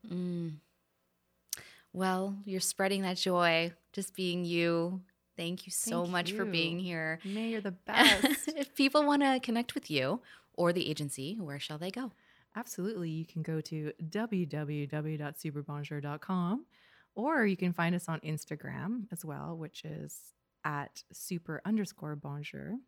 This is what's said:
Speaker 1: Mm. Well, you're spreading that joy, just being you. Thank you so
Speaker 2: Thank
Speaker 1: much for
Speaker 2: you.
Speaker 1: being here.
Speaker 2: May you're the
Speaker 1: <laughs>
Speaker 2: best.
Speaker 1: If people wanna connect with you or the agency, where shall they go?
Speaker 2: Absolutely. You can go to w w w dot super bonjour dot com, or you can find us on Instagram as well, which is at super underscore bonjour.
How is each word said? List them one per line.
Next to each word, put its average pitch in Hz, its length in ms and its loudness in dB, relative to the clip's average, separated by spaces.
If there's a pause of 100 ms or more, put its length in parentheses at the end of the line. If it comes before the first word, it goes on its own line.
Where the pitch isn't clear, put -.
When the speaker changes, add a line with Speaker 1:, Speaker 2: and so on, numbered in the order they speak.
Speaker 1:
Mm. 175 460 -2 (1400)
Well, 190 520 0
you're 190 160 -2
spreading 196 420 2
that 180 140 0
joy, 170 560 4 (200)
just - 220 -6
being 180 300 0
you. 170 560 2 (360)
Thank 175 280 -4
you 185 60 -12
so 175 300 0
Speaker 2:
Thank 175 100 0
Speaker 1:
much 175 220 0
for 214 120 0
Speaker 2:
you. 208 60 -2
Speaker 1:
being 165 280 2
here. 165 440 -2
Speaker 2:
May 214 260 -2
you're 220 120 -2
the 196 100 -2
Speaker 1:
<laughs> - 160 -12
Speaker 2:
best. 214 680 6
Speaker 1:
If 285 200 -4
people 285 300 6
wanna 285 340 6
connect 240 340 -2
with - 160 -6
you 147 320 2 (320)
or 175 200 4
the 175 160 0
agency, 151 500 -4
where 143 200 -6
shall 151 180 -6
they 180 140 -4
go? 247 200 -6 (440)
Speaker 2:
Absolutely. 185 540 -4
You 160 160 -4
can 165 160 -6
go 160 200 -2
to 151 300 -4 (180)
w 202 360 0
w 147 420 -2
w 151 300 -2
dot 147 220 -6
super 147 220 -6
bonjour 147 400 -6
dot 147 200 -4
com, 185 440 0 (500)
or 262 300 2
you 196 120 4
can 180 160 0
find 170 220 2
us 175 140 -4
on 160 120 -2
Instagram 156 880 -6
as 170 120 -10
well, 151 340 -6
which 156 280 -10
is 156 320 -8 (480)
at 143 380 -4 (100)
super 170 520 -6
underscore 185 500 -2
bonjour. 147 600 -8 (120)